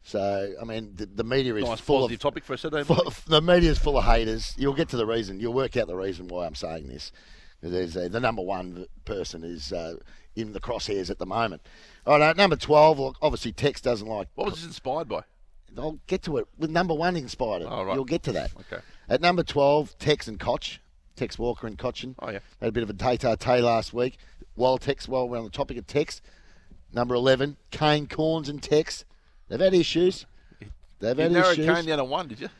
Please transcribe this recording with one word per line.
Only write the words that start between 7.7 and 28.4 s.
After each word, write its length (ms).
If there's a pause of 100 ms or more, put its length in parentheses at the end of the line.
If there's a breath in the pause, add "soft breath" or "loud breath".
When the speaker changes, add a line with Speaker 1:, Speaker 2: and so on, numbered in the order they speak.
Speaker 1:
a, 140
the 100
number 220
one 320
v-, 140 (180)
person 400
is, 260
uh, 240 (400 soft breath)
in 160
the 80
crosshairs 500
at 100
the 60
moment. 360 (440 loud breath)
All 140
right, 120
uh, 20
number 240
twelve. 420
Look, 220
obviously, 320
Tex 260
doesn't 280
like. 280
Speaker 2:
What 120
was 80
this 100
inspired 420
by? 140 (560)
Speaker 1:
I'll 300
get 160
to 140
it. 100 (100)
With 120
number 240
one 220
inspired 460
it. 100
Speaker 2:
Oh, 120
right. 120
Speaker 1:
You'll 80
get 200
to 100
that. 260
Speaker 2:
Okay. 220 (260 soft breath)
Speaker 1:
At 140
number 220
twelve, 560
Tex 280
and 100
Koch. 440 (340)
Tex 240
Walker 280
and 100
Cochin. 420
Speaker 2:
Oh, 120
yeah. 80 (200)
Speaker 1:
Had 100
a 40
bit 100
of 60
a 40
tay-tay-tay 680
last 320
week. 240 (380 soft breath)
While 240
Tex, 280
while 220
we're 80
on 80
the 60
topic 260
of 100
Tex, 340 (680 soft breath)
number 240
eleven, 400 (160)
Kane 360
Corns 420